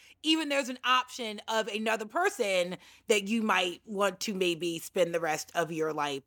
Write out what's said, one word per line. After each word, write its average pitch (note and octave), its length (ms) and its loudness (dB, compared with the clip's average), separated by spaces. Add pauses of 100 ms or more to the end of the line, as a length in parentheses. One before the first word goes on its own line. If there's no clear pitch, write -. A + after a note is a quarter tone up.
(220)
Even D#4 260 0
there's C#4 200 0
an B3+ 160 -8
option A#3+ 640 0
of A3 200 0
another A3 380 -2
person G3 680 0 (320)
that G#3 180 4
you A3 160 0
might F#3 420 2
want G3 360 0
to G#3+ 140 -4
maybe F3 440 0
spend E3+ 360 0
the E3+ 60 2
rest D#3 360 -2
of E3+ 160 0
your D#3 200 -2
life D3 340 -4